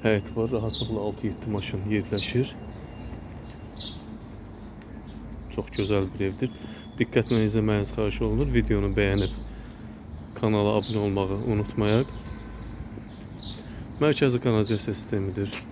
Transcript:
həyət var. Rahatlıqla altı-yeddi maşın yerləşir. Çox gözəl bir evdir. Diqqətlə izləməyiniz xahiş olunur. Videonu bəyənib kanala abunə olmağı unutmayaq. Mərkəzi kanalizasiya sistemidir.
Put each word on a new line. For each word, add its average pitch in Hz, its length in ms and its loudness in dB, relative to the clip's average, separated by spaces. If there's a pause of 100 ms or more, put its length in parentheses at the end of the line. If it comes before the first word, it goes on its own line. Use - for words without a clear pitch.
həyət 104 320 4
var. 113 160 2
Rahatlıqla 110 480 0
altı-yeddi 104 540 -2
maşın 98 340 -2
yerləşir. 107 640 2 (3000)
Çox - 240 -4
gözəl 98 340 2
bir 101 140 -2
evdir. 98 260 0 (480)
Diqqətlə 120 460 4
izləməyiniz 107 500 2
xahiş 107 320 0
olunur. 127 240 2
Videonu 104 400 4
bəyənib 98 400 4 (1040)
kanala 107 460 4
abunə 110 240 0
olmağı 98 340 2 (140)
unutmayaq. 104 580 4 (1900)
Mərkəzi 135 400 4
kanalizasiya 110 560 2
sistemidir. 98 560 -2 (160)